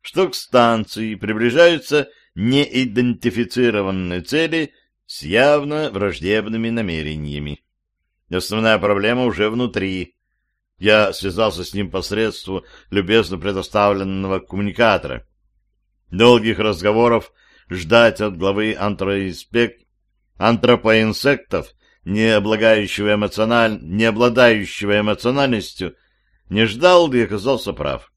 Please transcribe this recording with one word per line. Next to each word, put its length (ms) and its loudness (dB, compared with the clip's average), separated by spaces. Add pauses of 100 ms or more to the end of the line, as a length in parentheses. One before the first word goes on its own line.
что 280 -2
к 60 -10
станции 800 0
приближаются 920 2 (260)
неидентифицированные 1900 0
цели 500 -4 (340)
с 160 -16
явно 680 0
враждебными 800 -2
намерениями. 920 -6 (680)
Основная 480 0
проблема 460 0
уже 260 0
внутри. 680 -6 (640)
Я 340 4
связался 520 -4
с 100 -16
ним 160 -6
посредством 720 -6 (280)
любезно 480 0
предоставленного 1000 -2
коммуникатора. 840 -2 (840)
Долгих 480 4
разговоров 760 2 (360)
ждать 540 2
от 160 -4
главы 360 0
антроинспек-, 1120 -4 (520)
антропоинсектов, 1300 0 (360)
не 300 0
обладающего 800 2
эмоциональ-, 680 0
не 220 -2
обладающего 960 2
эмоциональностью, 920 -2 (540)
не 160 2
ждал 480 4
и 80 2
оказался 540 -2
прав. 420 -8